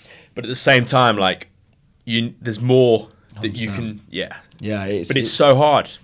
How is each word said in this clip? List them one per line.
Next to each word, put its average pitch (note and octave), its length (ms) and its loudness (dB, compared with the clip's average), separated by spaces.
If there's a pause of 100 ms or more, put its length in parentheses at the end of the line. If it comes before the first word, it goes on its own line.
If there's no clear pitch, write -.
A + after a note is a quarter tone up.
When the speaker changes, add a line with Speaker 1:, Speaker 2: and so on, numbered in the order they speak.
(340)
Speaker 1:
But A#2+ 100 -10
at A2+ 40 -10
the B2+ 60 -6
same B2+ 300 2
time, B2 320 2
like, F#2+ 320 -2 (560)
you, A#2 380 -6
there's A2 180 -8
more B2 480 2 (320)
that G2+ 160 -8
you A2+ 140 -6
Speaker 2:
Hundred G2+ 60 -10 (180)
percent. G#2 40 -18
Speaker 1:
can, - 20 -20 (100)
yeah. - 260 -10 (240)
Speaker 2:
Yeah, G#2 260 -6
it's, G2 220 -6
Speaker 1:
But - 100 -4
it's C3+ 100 -4
Speaker 2:
it's, - 80 0
Speaker 1:
so C#3+ 200 6
hard, C#3+ 320 2 (160)